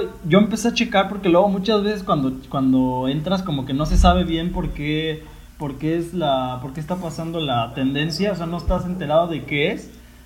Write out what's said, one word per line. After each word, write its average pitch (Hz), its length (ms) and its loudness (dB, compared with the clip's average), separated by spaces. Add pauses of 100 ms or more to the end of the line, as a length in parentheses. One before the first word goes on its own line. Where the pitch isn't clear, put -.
(260)
yo 175 140 6
empecé 220 300 2
a - 40 -4
checar 196 340 2
porque 196 220 -2
luego 185 200 6
muchas 202 340 0
veces 208 180 -2
cuando, 139 320 0 (160)
cuando 131 580 2
entras 180 360 -2
como 147 220 -4
que 135 80 -4
no 151 120 0
se 175 120 2
sabe 180 260 6
bien 165 280 -2
por 165 200 -4
qué, 151 520 -4 (360)
por 139 180 -6
qué 156 200 -2
es 170 180 -4
la, 131 480 0
por 135 100 -10
qué 165 60 -10
está 156 160 -6
pasando 165 440 -6
la 120 360 -2
tendencia, 147 560 -2
o 185 40 -4
sea, 165 120 -6
no 170 100 -6
estás 175 280 -2
enterado 170 420 2
de 143 180 -6
qué 151 260 0
es, - 200 -10 (340)